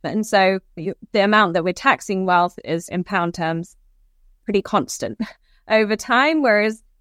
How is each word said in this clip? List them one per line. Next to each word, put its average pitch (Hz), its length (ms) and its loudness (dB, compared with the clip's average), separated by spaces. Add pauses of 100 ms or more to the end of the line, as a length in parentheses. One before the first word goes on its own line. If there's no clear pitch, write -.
And 214 220 -4
so 190 340 2 (160)
you, 175 200 -8 (160)
the 202 120 2
amount 208 300 4
that 175 100 0
we're 175 100 -2
taxing 190 520 -2
wealth 180 380 2
is, 170 260 -6
in 180 140 -4
pound 175 300 -4
terms, 165 420 -6 (680)
pretty 202 160 0
constant - 580 -4 (240)
<laughs> - 260 -20
over 220 260 2
time, 277 460 0
whereas 220 420 2 (180)